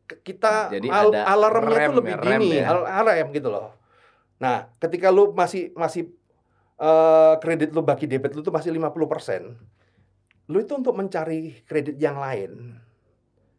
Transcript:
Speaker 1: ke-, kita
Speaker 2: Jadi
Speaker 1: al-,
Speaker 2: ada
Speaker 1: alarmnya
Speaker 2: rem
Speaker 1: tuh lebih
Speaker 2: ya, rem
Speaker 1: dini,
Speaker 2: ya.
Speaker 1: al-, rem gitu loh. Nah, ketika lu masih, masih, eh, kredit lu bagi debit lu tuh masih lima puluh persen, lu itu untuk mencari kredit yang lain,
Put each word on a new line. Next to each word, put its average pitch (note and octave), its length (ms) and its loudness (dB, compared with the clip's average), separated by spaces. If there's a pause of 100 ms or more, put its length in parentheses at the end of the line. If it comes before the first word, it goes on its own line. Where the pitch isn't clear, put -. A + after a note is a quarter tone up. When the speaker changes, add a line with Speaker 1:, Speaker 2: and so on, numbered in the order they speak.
Speaker 1:
ke-, - 180 -20
kita G#3+ 480 -2
Speaker 2:
Jadi G3+ 160 -6
Speaker 1:
al-, G#3 240 4
Speaker 2:
ada G#3 160 2
Speaker 1:
alarmnya A3 500 4
Speaker 2:
rem D3+ 140 2
Speaker 1:
tuh C3 80 2
lebih - 160 -2
Speaker 2:
ya, - 60 -8
rem B2 200 2
Speaker 1:
dini, E3 140 2
Speaker 2:
ya. G2+ 160 2
Speaker 1:
al-, F3 160 0 (180)
rem E3+ 260 2
gitu C#3+ 200 -4
loh. G2+ 240 -8 (600)
Nah, B2 420 -4
ketika F3 320 0
lu G3+ 220 6
masih, F3 420 -4
masih, E3 320 -6 (680)
eh, D#3+ 600 6
kredit D#3 360 -2
lu D#3+ 100 -2
bagi C#3+ 240 0
debit C3 240 -2
lu D3+ 100 -12
tuh D3+ 120 -6
masih D#3+ 180 -4
lima D#3+ 240 -4
puluh D#3 160 -2
persen, A2 480 -8 (840)
lu F#3 180 -2
itu - 100 -8
untuk B3+ 220 -4
mencari D#3+ 720 -8
kredit D3 320 -4
yang D3 180 -2
lain, A#2+ 640 -10 (800)